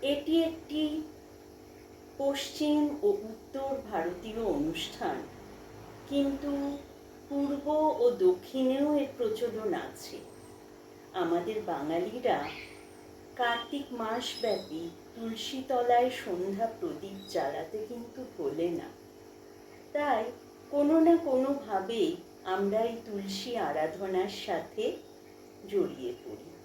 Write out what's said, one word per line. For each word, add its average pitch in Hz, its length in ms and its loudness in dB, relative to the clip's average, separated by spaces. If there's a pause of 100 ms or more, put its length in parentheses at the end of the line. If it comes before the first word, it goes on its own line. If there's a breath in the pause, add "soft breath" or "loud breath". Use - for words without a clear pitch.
(120)
এটি 302 220 0 (160)
একটি 311 320 -4 (1400)
পশ্চিম 294 580 2 (260)
ও - 20 8 (220)
উত্তর 269 400 -6 (200)
ভারতীয় 196 520 -2 (160)
অনুষ্ঠান, - 580 -2 (960)
কিন্তু 277 420 0 (760)
পূর্ব 285 380 0 (360)
ও - 20 4 (200)
দক্ষিণেও 269 640 4 (120)
এর 262 160 0
প্রচলন 220 560 0 (160)
আছে। - 280 -12 (1040)
আমাদের 175 360 0 (120)
বাঙালিরা 170 680 0 (1000)
কার্তিক 240 460 -2 (140)
মাসব্যাপী 220 840 -4 (320)
তুলসী 226 440 -6 (120)
তলায় 240 400 6 (120)
সন্ধ্যা 196 440 -2 (120)
প্রদীপ 196 400 -6 (140)
জ্বালাতে 160 460 -2 (100)
কিন্তু 233 320 -10 (140)
ভোলে 165 340 0 (120)
না, - 80 -10 (1040)
তাই 285 280 4 (500)
কোনো 294 240 6 (100)
না 339 80 10 (140)
কোনোভাবেই 233 840 2 (440)
আমরা 202 260 2 (100)
এই 226 60 -6 (100)
তুলসী 196 440 -6 (180)
আরাধনার 185 640 0 (120)
সাথে 185 400 -2 (840)
জড়িয়ে 147 420 0 (100)
পড়ি। - 280 -12 (140)